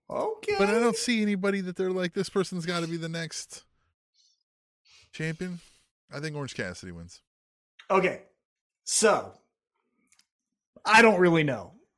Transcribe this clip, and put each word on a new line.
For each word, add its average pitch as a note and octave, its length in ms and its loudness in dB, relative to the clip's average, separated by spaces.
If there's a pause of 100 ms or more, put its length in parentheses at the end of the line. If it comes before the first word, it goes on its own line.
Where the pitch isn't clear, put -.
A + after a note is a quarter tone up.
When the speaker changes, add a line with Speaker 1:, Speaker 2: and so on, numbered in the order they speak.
(100)
Speaker 1:
okay. G#4+ 480 -4
Speaker 2:
But G4 120 4
I A3+ 100 2
don't A#3 160 2
see A3+ 260 0
anybody G3+ 380 -2
that F3+ 160 -8
they're F#3 160 -2
like, F#3 220 -4
"This G3 140 -4
person's F3+ 380 -4
gotta E3+ 220 -4
be E3 80 -6
the E3 120 -8
next E3 540 -10 (1500)
champion." E3 480 -8 (520)
I C#3 60 -12
think D3+ 160 -8
Orange C#3+ 220 -10
Cassidy F#2 340 -8
wins. E2+ 320 -18 (680)
Speaker 1:
Okay. F#3+ 340 0 (640)
So, E3+ 500 2 (1500)
I G#3+ 160 8
don't A3 200 8
really E3 240 6
know. A2 300 -4 (240)